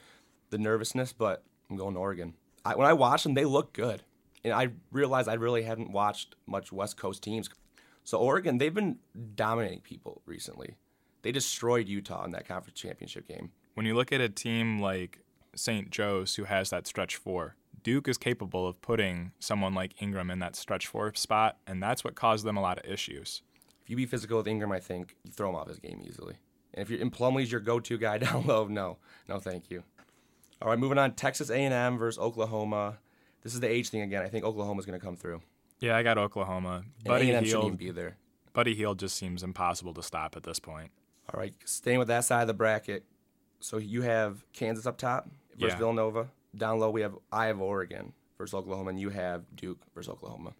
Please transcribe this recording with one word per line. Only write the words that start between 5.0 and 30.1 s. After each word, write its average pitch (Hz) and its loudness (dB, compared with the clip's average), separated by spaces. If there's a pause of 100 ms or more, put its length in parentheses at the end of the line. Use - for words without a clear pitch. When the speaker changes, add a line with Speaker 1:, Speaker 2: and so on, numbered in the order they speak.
Speaker 1:
I 110 2
really 117 2
hadn't 113 -4
watched 104 0 (100)
much 95 -4
West 95 -4
Coast 98 -6
teams. 110 -4 (540)
So - 0
Oregon, 135 4
they've 151 2
been 202 0 (360)
dominating 107 0
people - -14
recently. - -12 (460)
They 110 -2
destroyed 120 2
Utah 95 -6
in 90 -6
that 85 -8
conference 90 -8
championship - -12
game. - -12 (240)
Speaker 2:
When 110 -2
you 113 2
look 123 4
at 139 2
a 123 4
team 113 0
like 95 -2 (360)
Saint 104 -2
Joe's, 98 0
who 104 -4
has 95 2
that 90 -4
stretch - -4
four, 90 -4 (260)
Duke 135 2
is 123 0
capable 92 0
of 90 -6
putting 92 0
someone 98 0
like 95 -4
Ingram 98 -2
in 92 -4
that 87 -4
stretch - -4
four 107 -2
spot, 110 4
and 92 -6
that's 113 0
what 117 -6
caused 110 2
them 104 0
a 98 0
lot 90 0
of - -10
issues. - -8 (420)
Speaker 1:
If - -20
you 117 -4
be 127 2
physical 113 -2
with 104 2
Ingram, 107 0
I 92 0
think 90 -8
you - -18
throw 104 -2
him 90 -4
off 78 -6
his 85 -12
game - -12
easily. 50 -12 (380)
And - -8
if 101 -6
you're, - -2
and 123 0
Plumlee's 127 2
your 117 -2
go-to 117 0
guy 107 0
<laughs> - 0
down 127 0
low, 110 4
no. 98 -4 (320)
No, 95 -4
thank 92 -8
you. 87 -8 (800)